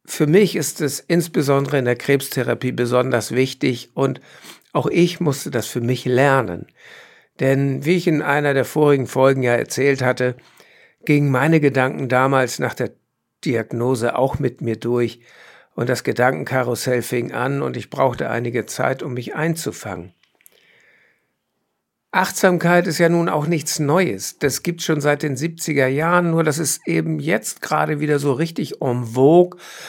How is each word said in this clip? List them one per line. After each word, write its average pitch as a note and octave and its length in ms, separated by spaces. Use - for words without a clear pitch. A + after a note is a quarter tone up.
Für - 220
mich F3+ 280
ist D#3+ 260
es C#3+ 180
insbesondere C#3+ 800
in B2+ 60
der A#2+ 100
Krebstherapie B2+ 800
besonders B2 580
wichtig C3 640
und C3+ 240
auch D3 140
ich F3 340
musste C#3+ 280
das A#2+ 160
für - 160
mich B2+ 240
lernen. B2 600
Denn C3+ 440
wie E3 120
ich F3 120
in D#3 140
einer C#3+ 320
der C3+ 120
vorigen C#3+ 420
Folgen C3+ 340
ja A#2+ 120
erzählt C3 500
hatte, B2+ 320
gingen D3 280
meine D3+ 280
Gedanken C3+ 500
damals C3 500
nach A#2+ 160
der - 160
Diagnose A#2+ 720
auch C3 220
mit C3 240
mir A2+ 140
durch A#2+ 460
und A#2+ 160
das B2+ 140
Gedankenkarussell B2+ 1000
fing B2 300
an C3+ 320
und B2+ 120
ich A#2 140
brauchte C3+ 400
einige A#2+ 380
Zeit, C3 340
um B2+ 140
mich B2 180
einzufangen. A2 800
Achtsamkeit F3+ 720
ist E3 140
ja E3+ 100
nun E3+ 180
auch D#3 200
nichts E3 320
Neues. D3 580
Das C#3 240
gibt's E3+ 220
schon D#3 180
seit D3 220
den C#3+ 120
siebziger D3 520
Jahren, E3+ 420
nur E3 140
das D3+ 160
ist - 280
eben D#3+ 320
jetzt E3+ 440
gerade D3+ 360
wieder D3 200
so C#3 140
richtig E3 500
en B2 200
vogue D3 560